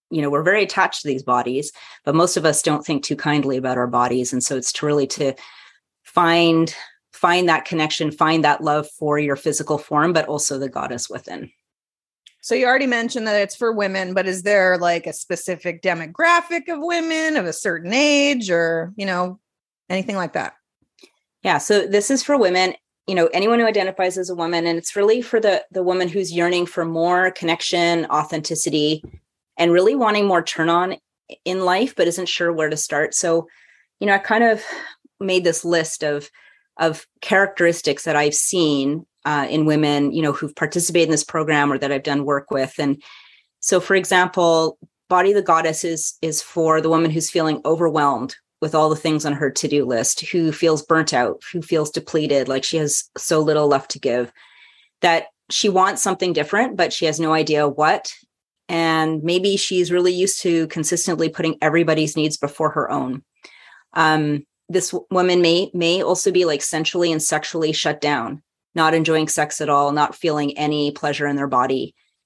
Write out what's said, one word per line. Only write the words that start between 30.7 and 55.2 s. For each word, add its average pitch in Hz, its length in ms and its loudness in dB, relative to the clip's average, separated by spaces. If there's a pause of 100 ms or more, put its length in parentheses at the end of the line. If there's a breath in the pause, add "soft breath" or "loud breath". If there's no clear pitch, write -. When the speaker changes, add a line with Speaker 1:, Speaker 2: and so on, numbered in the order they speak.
Speaker 1:
in 185 180 -4
life, 190 320 0
but 170 120 2
isn't 175 200 -2
sure 170 240 -2
where 156 200 -2
to 151 60 -2
start. 151 360 -2
So, 165 340 0 (520 soft breath)
you 202 80 -2
know, 202 80 4
I - 20 4
kind 220 260 2
of 220 200 2 (560 loud breath)
made 185 240 0
this 170 200 0
list 165 400 -2
of, 147 280 -4 (460 soft breath)
of 160 280 -2 (160)
characteristics 175 840 0
that 156 100 0
I've 147 180 2
seen, 151 720 0 (180)
uh, 147 260 -2
in 156 160 0
women, 147 460 2
you 160 100 -2
know, 151 100 2
who've 143 240 -8
participated 165 520 0
in 160 40 0
this 151 120 2
program 147 480 0
or 135 60 0
that 139 140 -4
I've 139 100 -2
done 143 240 -2
work 139 240 -2
with. 135 300 -2
And 139 220 -2 (580 loud breath)
so, 185 200 2
for 196 160 0
example, 175 840 2 (300)
Body 185 200 4
of 208 60 4
the 196 80 2
Goddess 160 400 0
is, 165 400 -6
is 156 180 -4
for 160 400 0
the 160 80 0
woman 165 220 2
who's 156 180 -4
feeling 160 340 -2
overwhelmed 147 720 0 (260)
with 156 120 -4
all 156 160 4
the 156 60 0
things 156 280 -2
on 147 100 -2
her 139 180 -2
to-do 143 340 0
list, 117 360 -2
who 165 300 0
feels 156 300 0
burnt 160 320 0
out, 123 280 0 (120)
who 175 80 -6
feels 151 300 -2
depleted, 151 560 -2
like 135 160 -2
she - 140 -2
has 147 380 -2
so - 260 0
little 151 260 2
left 143 240 0
to - 80 -12
give, 123 320 -2 (720 soft breath)
that 165 240 4 (260)